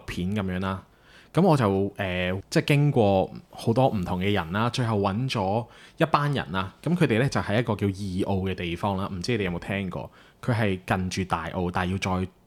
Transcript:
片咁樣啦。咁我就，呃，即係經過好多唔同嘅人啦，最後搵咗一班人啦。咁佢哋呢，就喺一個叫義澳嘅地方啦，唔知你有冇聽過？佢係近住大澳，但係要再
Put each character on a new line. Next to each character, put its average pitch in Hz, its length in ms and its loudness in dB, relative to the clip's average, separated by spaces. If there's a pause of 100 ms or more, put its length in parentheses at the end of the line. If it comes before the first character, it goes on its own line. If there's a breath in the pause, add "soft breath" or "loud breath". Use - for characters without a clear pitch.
片 92 300 -4
咁 107 60 -2
樣 92 180 -4
啦。 95 220 -4 (500 loud breath)
咁 160 100 4
我 165 140 6
就， 98 400 2
呃， 92 360 -2 (180)
即 160 100 2
係 160 60 0
經 147 240 4
過 98 400 4 (200)
好 - 220 0
多 127 160 4
唔 92 160 0
同 90 160 -2
嘅 98 120 0
人 85 200 0
啦， 113 180 0
最 123 160 -2
後 113 120 0
搵 101 320 0
咗 101 360 -2 (300 loud breath)
一 165 80 2
班 147 280 2
人 78 200 -4
啦。 95 300 -4
咁 170 140 0
佢 165 100 2
哋 113 120 2
呢， 135 100 2
就 110 120 0
喺 104 200 0
一 - 20 0
個 110 120 -2
叫 101 140 -2
義 95 380 -4
澳 98 100 0
嘅 95 180 -2
地 85 220 -4
方 101 220 -2
啦， 95 140 -6
唔 90 100 -6
知 123 140 0
你 104 80 -2
有 87 60 -2
冇 85 80 -4
聽 98 320 -4
過？ 71 180 -8 (340 loud breath)
佢 127 120 0
係 101 320 0
近 92 240 0
住 95 200 -2
大 82 200 -2
澳， 90 200 -2
但 90 180 -2
係 92 40 0
要 98 60 -2
再 92 300 -2 (180)